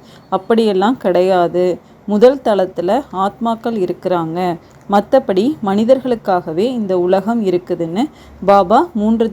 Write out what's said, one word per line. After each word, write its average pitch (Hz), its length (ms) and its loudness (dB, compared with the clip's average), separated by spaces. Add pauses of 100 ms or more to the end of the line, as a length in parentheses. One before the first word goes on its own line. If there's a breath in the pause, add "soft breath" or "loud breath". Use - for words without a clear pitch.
(300 loud breath)
அப்படியெல்லாம் 214 680 0
கிடையாது. 180 680 0 (420 loud breath)
முதல் 233 340 4
தளத்துல 190 560 -2 (200)
ஆத்மாக்கள் 226 600 -4
இருக்கிறாங்க, 175 600 -4 (500 loud breath)
மத்தபடி 202 560 0 (160)
மனிதர்களுக்காகவே 214 1080 0
இந்த 214 280 -4
உலகம் 190 440 0
இருக்குதுன்னு 175 600 -2 (380 loud breath)
பாபா 202 380 4 (140)
மூன்று 220 400 0